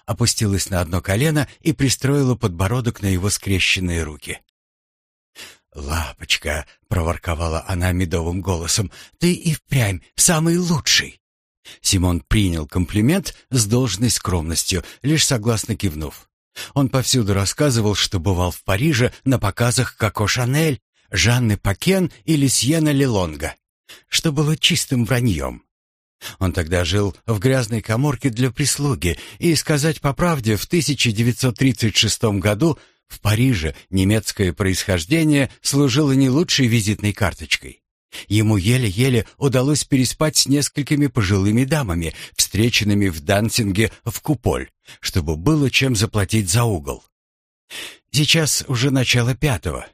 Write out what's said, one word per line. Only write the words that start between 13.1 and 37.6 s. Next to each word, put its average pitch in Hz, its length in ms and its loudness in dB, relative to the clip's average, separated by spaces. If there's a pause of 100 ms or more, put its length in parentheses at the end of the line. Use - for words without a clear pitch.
с 123 160 0
должной 117 460 0
скромностью, 82 720 -2 (180)
лишь 147 240 2
согласно 113 500 -2
кивнув. 78 540 -6 (460)
Он 139 120 2
повсюду 120 460 0
рассказывал, 104 600 0
что - 240 -2
бывал 90 320 0
в - 120 -14
Париже 120 480 0 (140)
на 131 140 2
показах 120 580 0
Коко 104 300 0
Шанель, 131 540 0 (280)
Жанны 113 480 2
Пакен 175 540 0 (140)
или 151 200 2
Сьена 151 460 2
Лелонга, 98 640 0 (520)
что - 240 -2
было 151 240 0
чистым 131 500 0
враньем. 87 580 -2 (720)
Он 90 160 0
тогда 87 320 0
жил 98 300 0 (100)
в 110 140 -2
грязной 117 420 0
каморке 131 480 -2
для 120 220 0
прислуги, 127 680 -2 (220)
и, 170 160 2
сказать 151 440 0
по 143 140 -2
правде, 131 440 0
в - 100 -6
тысяча 143 440 0
девятьсот 117 460 0
тридцать 117 400 2
шестом 104 420 2
году 107 380 2 (360)
в - 60 -18
Париже 107 560 0 (160)
немецкое 95 640 2
происхождение 131 960 0 (100)
служило 139 520 2
не 135 160 4
лучшей 135 380 2
визитной 107 460 0
карточкой. - 720 -6 (440)